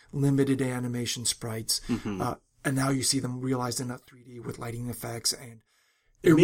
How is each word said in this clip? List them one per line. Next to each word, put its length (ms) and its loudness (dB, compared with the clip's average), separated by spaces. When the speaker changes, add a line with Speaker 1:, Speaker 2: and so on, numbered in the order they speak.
Speaker 1:
limited 500 4
animation 640 -2
sprites, 640 -2
Speaker 2:
Mm-hmm. 320 -2
Speaker 1:
uh, 140 0
and 120 0
now 140 2
you 120 -2
see 180 2
them 200 -4
realized 400 0
in 100 -6
a 80 -8
three 260 -20
D 160 -16
with 180 -8
lighting 300 -6
effects, 440 -2
and 280 -12
Speaker 2:
It 80 8
Speaker 1:
it 40 10
Speaker 2:
made 100 10